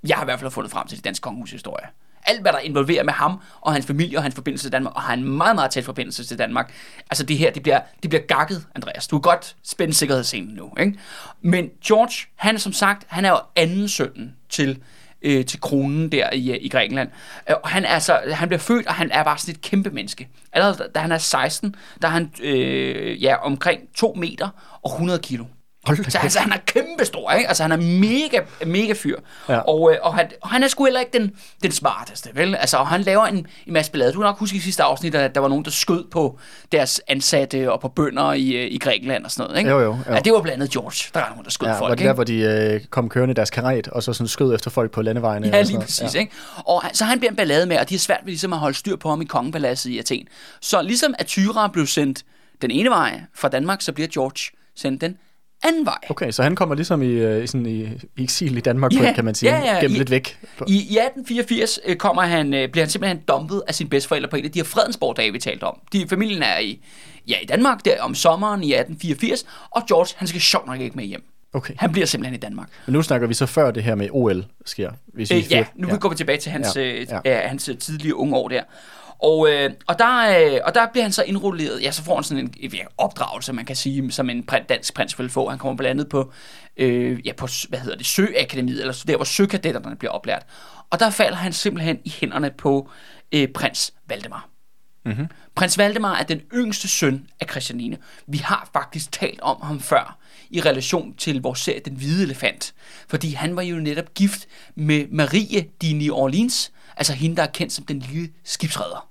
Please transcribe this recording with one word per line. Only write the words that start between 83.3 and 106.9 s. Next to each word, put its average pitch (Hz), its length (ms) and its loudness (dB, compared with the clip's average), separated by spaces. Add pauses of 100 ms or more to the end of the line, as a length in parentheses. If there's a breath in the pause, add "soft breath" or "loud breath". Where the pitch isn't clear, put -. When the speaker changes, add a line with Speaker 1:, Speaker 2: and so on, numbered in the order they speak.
Speaker 1:
man 117 120 -6
kan 131 120 -8
sige, 135 360 -2
som 127 180 -2
en 120 220 -4
pr-, - 140 2
dansk - 280 -2
prins - 240 -4
vil 127 120 -6
få. 113 180 -2
Han 131 100 -6
kommer 131 180 -4
blandt 131 140 -2 (100)
andet 143 80 -4
på, 135 240 -2 (440 loud breath)
øh, 123 500 0
ja, 123 60 -6
på 127 140 -8
s-, - 220 -6
hvad 127 100 -8
hedder 131 180 -8
det, 127 100 -8
Søakademiet, 135 720 0
eller 127 260 -6
der, 147 100 2
hvor 139 80 0
søkadetterne 160 720 -2
bliver - 160 -6
oplært. - 300 -4 (480 loud breath)
Og 170 100 -2
der 220 100 4
falder 196 260 0
han 175 160 -4
simpelthen 165 520 -2
i 156 160 -10
hænderne 143 380 -2
på, 139 300 0 (440 loud breath)
øh, 143 160 2
prins - 440 -4 (160)
Valdemar. 104 400 -12 (560)
Speaker 2:
Mhm. 120 220 -4 (280 soft breath)
Speaker 1:
Prins 180 240 0
Valdemar 208 400 2
er - 60 0
den 156 160 -4 (140)
yngste 220 340 -2
søn 135 380 0 (140)
af 151 100 -6
Christianine. 120 460 -8 (300 loud breath)
Vi 147 120 -4
har - 340 -4
faktisk 151 400 -6
talt - 280 -6
om 135 220 -2
ham 147 180 -6
før - 380 0 (320 soft breath)
i 170 100 -4
relation 151 580 0
til 139 240 -2
vores 127 180 -4
serie - 240 -4
Den 139 120 -10
Hvide 147 260 0
Elefant, - 520 -4 (340 loud breath)
fordi 156 240 -2
han 156 240 -4
var 185 60 -4
jo 175 140 -4
netop 151 380 -4
gift 202 320 0 (280 loud breath)
med 151 360 2
Marie 160 560 2 (160)
de 160 100 0
New 151 220 0
Orleans, 160 580 0 (240 soft breath)